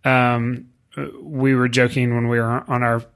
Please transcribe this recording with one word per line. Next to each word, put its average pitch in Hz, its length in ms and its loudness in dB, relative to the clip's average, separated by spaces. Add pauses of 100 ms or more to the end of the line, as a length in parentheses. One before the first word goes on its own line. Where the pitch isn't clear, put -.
Um, 123 600 0 (540)
we 135 340 0
were 127 140 2
joking 123 460 2
when 120 140 0
we 120 100 0
were 113 100 0 (220)
on 123 120 0
our 117 220 0 (120)